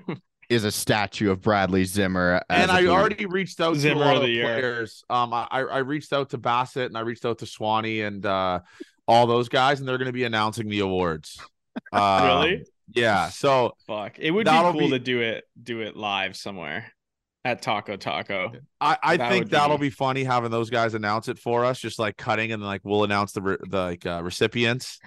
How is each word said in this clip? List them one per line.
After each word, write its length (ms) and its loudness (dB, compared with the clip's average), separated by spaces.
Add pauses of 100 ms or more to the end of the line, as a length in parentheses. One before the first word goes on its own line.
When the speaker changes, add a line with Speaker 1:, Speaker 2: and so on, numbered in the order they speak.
Speaker 1:
<laughs> 160 -8 (260)
Speaker 2:
is 140 2
a 80 0
statue 580 0
of 120 0
Bradley 420 4
Zimmer. 680 2
As 120 4
Speaker 3:
And 100 2
Speaker 2:
a 40 4
Speaker 3:
I 80 4
Speaker 2:
Blue 80 4
Speaker 3:
already 340 2
reached 340 -4
out 160 2
Speaker 1:
Zimmer 200 2
Speaker 3:
to 40 0
a 60 2
lot 100 6
Speaker 1:
of 60 2
Speaker 3:
of 60 2
Speaker 1:
the 60 0
year. 120 0
Speaker 3:
players. 640 -4
Um, 240 0
I, 180 -2
I 280 -2
reached 340 -4
out 160 0
to 80 -6
Bassett 480 -2
and 120 -8
I 40 -4
reached 240 -6
out 140 -2
to 60 -12
Swanee 540 -2
and, 260 -4
uh, 360 0 (480)
all 180 6
those 220 2
guys, 320 2
and 80 -6
they're 80 0
gonna 160 -4
be 100 -4
announcing 460 -2
the 100 -2
awards. 680 -2
Speaker 1:
<laughs> 60 -20 (420)
Speaker 3:
Um, 300 4
Speaker 1:
Really? 420 2 (300)
Speaker 3:
Yeah. 340 2
So 440 2 (120)
Speaker 1:
Fuck. 320 -8
It 140 -2
would 140 0
be 60 4
Speaker 3:
that'll 200 6
Speaker 1:
cool 100 0
Speaker 3:
be 100 4
Speaker 1:
to 80 0
do 220 0
it, 220 -2 (180)
do 200 -8
it 140 -10
live 400 -4
somewhere 560 -10 (540)
at 160 -2
Taco 360 -4
Taco. 560 -4 (280)
Speaker 3:
I, 220 2
I 140 4
Speaker 1:
That 120 -2
Speaker 3:
think 140 2
Speaker 1:
would 80 -8
Speaker 3:
that'll 260 4
Speaker 1:
be 100 -2
Speaker 3:
be 40 -4
funny 320 -2
having 260 0
those 220 -2
guys 240 0
announce 320 -2
it 100 -6
for 280 0
us, 140 0
just, 200 -6
like, 180 -2
cutting, 340 -2
and 120 -6
then, 40 -6
like, 160 -6
we'll 200 2
announce 300 0
the 100 -4
re-, 140 0 (120)
the, 100 -2
like, 280 -4
uh, 160 -4
recipients, 840 -2